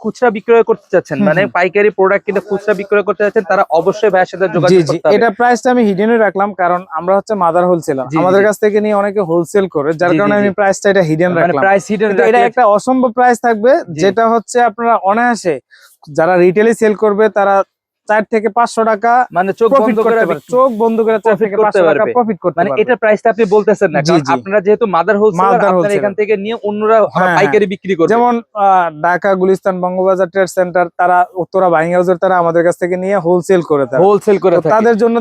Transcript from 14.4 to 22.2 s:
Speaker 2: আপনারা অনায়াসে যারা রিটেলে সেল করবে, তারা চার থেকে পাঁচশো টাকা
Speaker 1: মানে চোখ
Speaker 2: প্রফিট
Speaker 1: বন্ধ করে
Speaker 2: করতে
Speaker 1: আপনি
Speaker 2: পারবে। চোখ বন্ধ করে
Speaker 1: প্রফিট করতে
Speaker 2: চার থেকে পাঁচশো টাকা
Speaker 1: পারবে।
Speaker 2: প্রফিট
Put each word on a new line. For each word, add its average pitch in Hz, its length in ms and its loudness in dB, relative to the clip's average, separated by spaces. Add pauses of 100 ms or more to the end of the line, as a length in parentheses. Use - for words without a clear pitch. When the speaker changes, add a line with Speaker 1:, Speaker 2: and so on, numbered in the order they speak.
Speaker 2:
আপনারা 233 320 0 (100)
অনায়াসে 202 520 0 (520)
যারা 160 260 0 (100)
রিটেলে 208 300 2
সেল 214 220 0
করবে, 214 340 0
তারা 196 260 0 (540)
চার 214 140 0 (100)
থেকে 220 160 -2
পাঁচশো 233 320 -2 (100)
টাকা 220 220 0 (240)
Speaker 1:
মানে 190 160 0
চোখ 226 180 0
Speaker 2:
প্রফিট 247 240 2
Speaker 1:
বন্ধ - 20 -4
করে 226 180 0
Speaker 2:
করতে 220 100 0
Speaker 1:
আপনি 170 40 -2
Speaker 2:
পারবে। 156 240 -8
চোখ 262 160 2 (140)
বন্ধ 226 220 0
করে 220 140 0
Speaker 1:
প্রফিট - 40 -10
করতে 226 60 0
Speaker 2:
চার 196 100 0
থেকে 202 180 -2
পাঁচশো 208 280 2
টাকা 151 140 2
Speaker 1:
পারবে। 220 180 -2
Speaker 2:
প্রফিট 220 260 -2